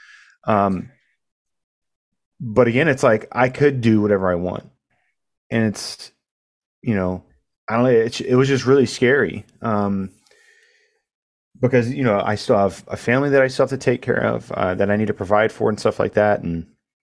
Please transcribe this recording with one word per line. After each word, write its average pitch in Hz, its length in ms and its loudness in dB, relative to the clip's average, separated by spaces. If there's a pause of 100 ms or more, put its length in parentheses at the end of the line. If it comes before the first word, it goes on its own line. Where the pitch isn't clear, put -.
(460)
Um, 98 440 -2 (1500)
but 117 280 2
again, 127 180 2
it's 135 160 0
like, 117 300 2
I 123 160 2
could 139 320 0
do 110 200 4
whatever 101 300 2
I 90 40 0
want. 87 340 -6 (840)
And 113 140 0
it's, - 480 -8 (720)
you 120 120 -2
know, 92 300 -4 (420)
I 110 100 -4
don't 123 80 2
know, 131 60 2
it, 113 300 2
it - 140 -2
was 131 140 4
just 131 180 -2
really 135 180 4
scary. 120 600 0 (160)
Um, 101 480 -4 (1500)
because, 123 320 0
you 143 120 -6
know, 104 200 2
I 104 120 -2
still 104 240 0
have 98 300 -2
a - 80 -8
family 139 340 0
that 139 100 4
I 131 80 4
still 135 140 -2
have 127 80 0
to 135 80 -6
take 123 240 0
care - 200 -2
of, 113 300 -4
uh, 92 220 -2
that 98 160 0
I 104 60 2
need 107 100 0
to 104 80 -2
provide 104 360 0
for 113 200 -2
and 104 100 -4
stuff - 180 -2
like 104 160 -2
that. 104 280 2
And, 85 240 -6 (440)